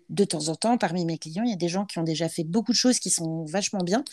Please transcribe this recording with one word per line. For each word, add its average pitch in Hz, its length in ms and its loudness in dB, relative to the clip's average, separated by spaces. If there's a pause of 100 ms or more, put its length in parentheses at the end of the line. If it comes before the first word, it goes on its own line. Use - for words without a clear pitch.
de 185 140 4
temps 156 260 -2
en 160 60 0
temps, 233 240 2
parmi 175 260 0
mes 165 140 -2
clients, 160 240 -6
il 240 80 0
y - 20 0
a 180 40 -4
des 170 100 0
gens 185 180 -2
qui - 140 -6
ont 165 40 0
déjà 160 240 0
fait 165 160 -2
beaucoup 185 280 0
de 214 60 4
choses 247 200 4
qui - 140 -2
sont 165 340 -2
vachement 190 380 -2
bien. 208 300 2